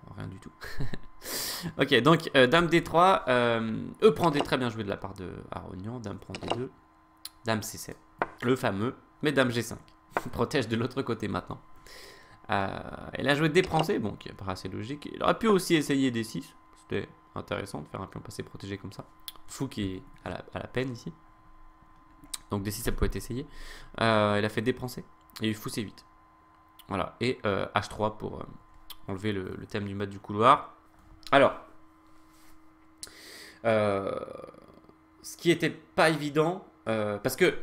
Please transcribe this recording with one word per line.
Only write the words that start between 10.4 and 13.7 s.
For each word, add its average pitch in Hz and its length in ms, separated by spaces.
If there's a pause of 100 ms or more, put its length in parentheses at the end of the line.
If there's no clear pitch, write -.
de 113 80
l'autre 117 240
côté 113 260
maintenant. 98 320 (920)
Euh, 98 280 (400)
il - 80
a 143 80
joué 156 140
D 165 140
prend 160 200